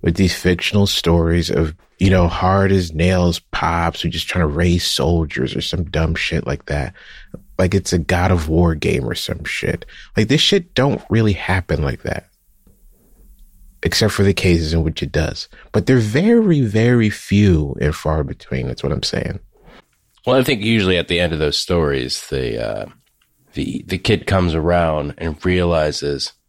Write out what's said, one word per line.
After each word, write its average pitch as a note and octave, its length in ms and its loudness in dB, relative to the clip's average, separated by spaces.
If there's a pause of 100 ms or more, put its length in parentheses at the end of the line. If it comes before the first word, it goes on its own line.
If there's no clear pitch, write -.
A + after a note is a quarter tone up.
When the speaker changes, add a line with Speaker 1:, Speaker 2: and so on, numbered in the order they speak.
Speaker 1:
with F2 140 0
these F#2 180 2
fictional F#2+ 520 0
stories E2 640 2
of, D#2 240 0 (240)
you F#2 120 4
know, F#2 160 4
hard F#2+ 460 2
as F2+ 200 0
nails F2 460 2 (140)
pops E2+ 500 -2
who E2+ 60 -2
just E2 200 -6
trying F2+ 140 -2
to D#2+ 40 2
raise F2 380 0
soldiers D2+ 720 -2
or - 60 -4
some E2 240 -4
dumb D#2+ 320 -2
shit - 300 -4
like - 200 -6
that. C#2+ 260 -4 (680)
Like F2+ 180 0
it's - 160 -2
a F#2 60 2
God F2+ 340 0
of D#2+ 160 0
War E2 260 2
game C#2 340 -2
or - 60 -4
some - 300 -8
shit. - 400 -6 (320)
Like, G#2+ 100 2
this C3 140 2
shit - 340 0
don't C3 340 2
really A2 260 4
happen F2 480 -2
like C2+ 200 -4
that. - 260 -8 (1600)
Except G#2 280 0
for G2+ 120 2
the G2 100 4
cases E2 380 2
in E2 100 2
which D#2 200 -2
it C#2+ 100 -8
does. - 360 -4 (220)
But G#2 160 0
they're C3 120 6
very, E3 640 4
very A2+ 480 4
few F2+ 680 2
and D2 140 0
far D#2 300 -2
between. C2 420 -8
That's B1 160 -8
what C#2 100 -2
I'm - 120 -4
saying. - 340 -6 (880)
Speaker 2:
Well, B2+ 100 2
I C3+ 60 4
think B2 200 0
usually G#2 340 2
at E2 100 0
the F2 140 0
end F2 120 0
of D#2+ 60 -2
those D2 200 0
stories, C#2+ 720 -2
the, A#1 340 -4
uh, G#1 220 -8 (680)
the, - 320 -8
the F#2+ 120 -6
kid - 280 -2
comes F2+ 280 0
around D#2+ 640 0
and E2 260 -8
realizes D#2 880 -2 (160)